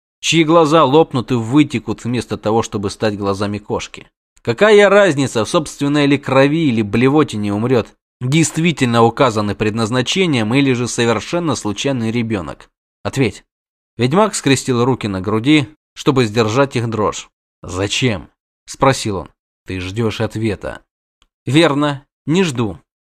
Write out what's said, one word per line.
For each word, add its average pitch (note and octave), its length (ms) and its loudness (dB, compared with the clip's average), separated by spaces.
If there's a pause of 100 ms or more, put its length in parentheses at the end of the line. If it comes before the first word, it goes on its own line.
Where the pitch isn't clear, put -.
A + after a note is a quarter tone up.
(200)
Чьи D#3+ 240 2
глаза D#3 400 6
лопнут C#3 460 2
и C3 40 0
вытекут A#2 720 0
вместо A#2 320 -4
того, A2 260 0
чтобы G2+ 280 -6
стать G#2+ 260 -2
глазами G2+ 400 -4
кошки? - 540 -10 (320)
Какая G#3 480 4
разница, C#3+ 560 2
в - 20 -6
собственной D3 560 -2
ли C#3 140 2
крови C#3+ 500 2
или A2+ 140 2
блевотине G#2+ 720 0
умрёт A#2 320 0 (340)
действительно C3+ 840 2
указанный A2 520 2
предназначением A#2 1000 -2
или C3+ 220 2
же A#2+ 140 -4
совершенно A#2+ 640 -2
случайный A2+ 560 -4
ребёнок? A2 580 -6 (360)
Ответь». A2 400 -4 (520)
Ведьмак G3 380 0
скрестил B2+ 500 0
руки B2 220 -2
на F#2+ 140 -6
груди, A2+ 480 0 (260)
чтобы C3 320 0
сдержать A#2 500 0
их A#2 140 -2
дрожь. G#2 400 -4 (320)
«Зачем?» F#2 640 -4 (420)
спросил C3 460 0
он. D2+ 120 -10 (380)
«Ты F#2 140 -8
ждёшь G2+ 400 -4
ответа». G#2 640 -6 (640)
«Верно, C#3+ 600 0 (200)
не F3+ 180 2
жду». A#2 340 -4 (260)